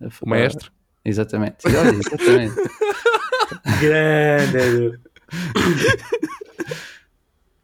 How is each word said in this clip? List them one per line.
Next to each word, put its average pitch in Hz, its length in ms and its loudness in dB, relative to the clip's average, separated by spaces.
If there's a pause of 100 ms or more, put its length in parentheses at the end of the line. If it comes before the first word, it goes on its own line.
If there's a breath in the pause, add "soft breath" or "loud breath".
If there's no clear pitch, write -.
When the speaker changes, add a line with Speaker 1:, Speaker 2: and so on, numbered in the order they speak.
Speaker 1:
a 120 100 -12
fa-, - 160 -16
Speaker 2:
O - 20 -4
Maestro? 120 420 0 (340)
Speaker 1:
Exatamente. 107 520 -2 (100)
Olha, 139 280 4
exatamente. 349 600 2
Speaker 3:
<laughs> 415 1300 -2
Grande, 151 760 2
Edu. 120 400 0 (2750 loud breath)